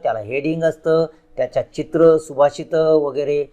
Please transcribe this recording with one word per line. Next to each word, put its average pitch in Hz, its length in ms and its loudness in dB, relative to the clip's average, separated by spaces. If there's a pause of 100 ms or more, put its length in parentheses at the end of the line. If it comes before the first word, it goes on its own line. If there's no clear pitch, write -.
त्याला 113 160 -2
हेडिंग 139 440 -4
असतं, 160 440 0 (300)
त्याच्या 127 360 -4
चित्र, 160 460 2
सुभाषितं 156 760 0
वगैरे 143 580 -2